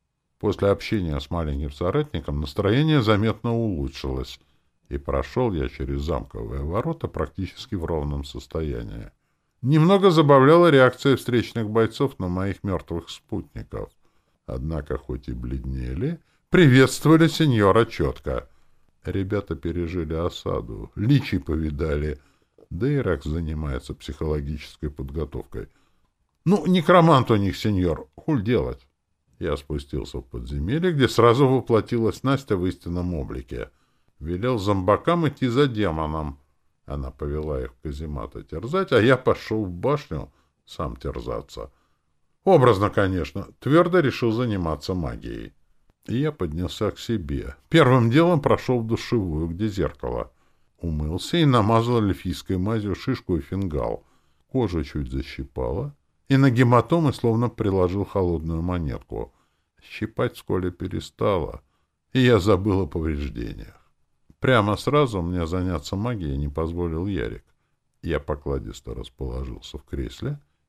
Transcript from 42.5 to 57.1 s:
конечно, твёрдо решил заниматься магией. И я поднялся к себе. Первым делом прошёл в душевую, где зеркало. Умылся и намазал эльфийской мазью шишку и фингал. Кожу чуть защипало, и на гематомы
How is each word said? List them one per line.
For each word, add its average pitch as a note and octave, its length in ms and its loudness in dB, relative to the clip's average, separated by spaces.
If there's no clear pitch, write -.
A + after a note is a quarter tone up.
конечно, F#2+ 580 -2
твёрдо F3 420 4
решил A#2+ 320 0
заниматься F#2+ 600 -2
магией. A#1 600 -8
И G#2+ 120 -6
я D3+ 140 -2
поднялся F2 580 -4
к - 80 -8
себе. C#2+ 580 -6
Первым B2+ 400 6
делом D#3+ 320 4
прошёл B2 400 2
в A2+ 60 -6
душевую, F#2+ 600 -2
где F#2 180 -2
зеркало. B1 640 -4
Умылся D#2+ 580 -4
и E3 80 4
намазал A#2 580 4
эльфийской F#2 540 -2
мазью G#2 380 -2
шишку - 420 -4
и C#2+ 40 -4
фингал. D2 640 -4
Кожу F2 360 -2
чуть C#2+ 280 -8
защипало, C2+ 840 -6
и C3+ 100 4
на C#3 120 6
гематомы B2 640 4